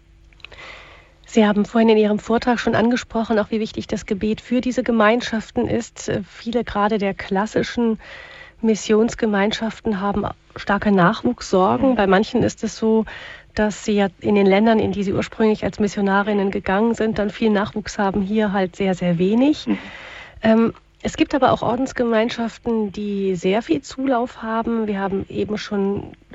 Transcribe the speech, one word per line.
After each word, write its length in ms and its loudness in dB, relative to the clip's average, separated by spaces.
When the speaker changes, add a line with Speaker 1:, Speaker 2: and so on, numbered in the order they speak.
Speaker 1:
Sie 200 4
haben 200 2
vorhin 240 2
in 80 6
Ihrem 220 4
Vortrag 400 0
schon 160 0
angesprochen, 640 0
auch 120 -2
wie 80 -2
wichtig 280 -6
das 180 -6
Gebet 360 -2
für 200 -2
diese 220 -2
Gemeinschaften 840 0
ist. 420 -6
Äh, 180 -2
viele 380 -6
gerade 320 0
der 160 -2
klassischen 840 -2
Missionsgemeinschaften 1400 0
haben 260 -2
starke 360 0
Nachwuchssorgen. 1000 2
Speaker 2:
Mhm. 40 2
Speaker 1:
Bei 120 2
manchen 360 2
ist 200 -2
es 140 -4
so, 280 2
dass 300 0
sie 100 0
ja 120 4
in 140 2
den 100 6
Ländern, 340 4
in 120 0
die 120 -4
sie 100 -2
ursprünglich 500 0
als 160 -4
Missionarinnen 720 0
gegangen 420 0
sind, 260 -2
dann 100 0
viel 200 0
Nachwuchs 500 -2
haben, 220 0
hier 320 0
halt 220 -2
sehr, 180 0
sehr 240 0
wenig. 500 2
Speaker 2:
Mhm. 100 0
Speaker 1:
Ähm, 300 4
es 120 -6
gibt 200 -2
aber 160 4
auch 100 0
Ordensgemeinschaften, 1300 -2
die 440 -2
sehr 260 0
viel 200 -2
Zulauf 600 -4
haben. 460 -2
Wir 120 -2
haben 300 -4
eben 280 -4
schon, 540 -4